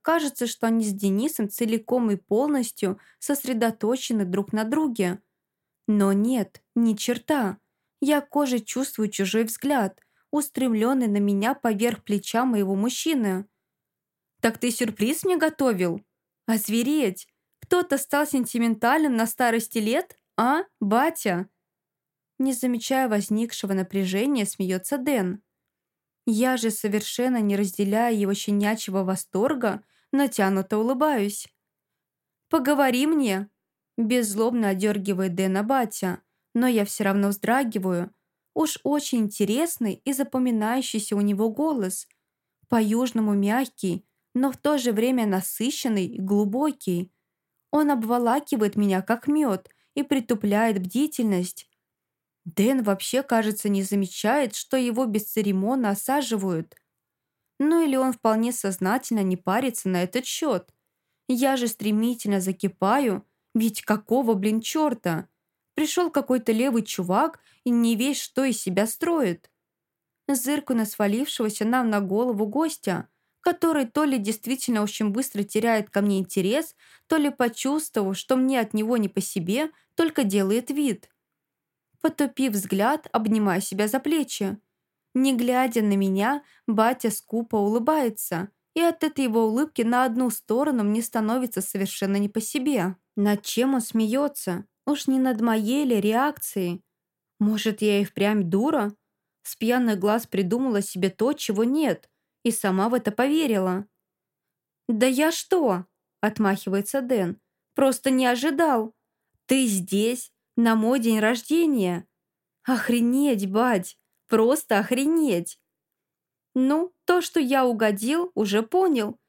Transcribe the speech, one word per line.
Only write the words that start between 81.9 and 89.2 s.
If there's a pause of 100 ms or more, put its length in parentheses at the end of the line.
Потупив
взгляд,
обнимаю
себя
за
плечи. (560)
Не
глядя
на
меня, (240)
батя
скупо
улыбается, (260)
и
от
этой